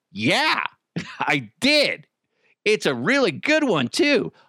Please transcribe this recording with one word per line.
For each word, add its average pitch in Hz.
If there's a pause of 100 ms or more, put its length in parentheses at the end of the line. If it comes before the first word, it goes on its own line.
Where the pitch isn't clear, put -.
(120)
Yeah, 214 (280)
<laughs> -
I 143 (120)
did. 247 (580)
It's 208
a 147
really 196
good 302
one, 160
too. - (160)